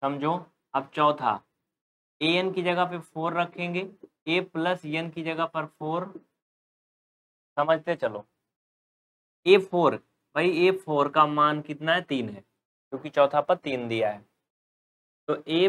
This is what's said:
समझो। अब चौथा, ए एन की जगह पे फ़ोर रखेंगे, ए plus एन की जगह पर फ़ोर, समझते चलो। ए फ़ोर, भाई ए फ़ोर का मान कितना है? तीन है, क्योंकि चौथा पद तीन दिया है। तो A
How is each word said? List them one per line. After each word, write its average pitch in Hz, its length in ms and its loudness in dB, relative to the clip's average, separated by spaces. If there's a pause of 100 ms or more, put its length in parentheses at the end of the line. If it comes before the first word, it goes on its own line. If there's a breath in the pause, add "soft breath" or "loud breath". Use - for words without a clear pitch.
समझो। 143 300 -2 (420)
अब 139 200 -4
चौथा, 143 460 0 (800)
ए 160 120 2
एन 185 200 0
की 180 100 -4
जगह 175 220 2
पे 175 160 -4
फ़ोर 160 340 -6
रखेंगे, 175 520 -4 (420)
ए 170 140 2
plus 175 440 -4
एन 160 240 -6
की 160 120 -10
जगह 160 240 -2
पर 156 220 -6
फ़ोर, 165 380 -6 (1500)
समझते 160 400 0
चलो। 107 280 -4 (1200)
ए 196 140 8
फ़ोर, 170 360 2 (380)
भाई 170 240 2
ए 180 180 6
फ़ोर 147 340 0
का 151 180 6
मान 151 340 2
कितना 151 320 -2
है? 180 80 0
तीन 127 260 -4
है, 101 120 -12
क्योंकि - 680 -16
चौथा 147 320 4
पद 180 160 0
तीन 127 300 -4
दिया 113 220 0
है। 104 140 -10 (1040)
तो 151 200 -4
A 170 200 2